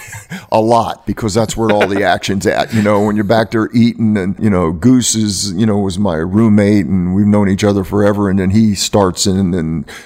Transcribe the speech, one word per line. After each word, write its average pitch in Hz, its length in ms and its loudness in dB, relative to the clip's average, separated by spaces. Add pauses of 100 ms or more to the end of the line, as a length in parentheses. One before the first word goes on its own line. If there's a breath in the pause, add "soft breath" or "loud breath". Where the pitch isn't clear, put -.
(500 loud breath)
A 110 100 2
lot, 113 460 0
because 101 280 -4
that's 107 220 -2
where 110 140 0
all 104 160 2
the 101 160 -2
action's 95 440 -2
at. 73 280 -2
You 107 80 2
know, 104 220 2
when 104 100 0
you're 104 100 0
back 110 280 0
there 110 200 0
eating, 113 440 2
and, 95 240 -2
you 107 100 0
know, 90 220 0
Goose 117 420 2
is, 101 380 -4
you 98 120 -2
know, 104 140 0
was 95 220 -4
my 92 160 -2
roommate, 101 680 2
and 90 300 -2
we've 104 120 2
known 104 220 2
each 95 140 -2
other 101 220 2
forever. 101 440 0
And 95 120 0
then 95 100 0
he 110 240 2
starts 95 520 0
and 95 280 0
then 80 320 -4 (200 loud breath)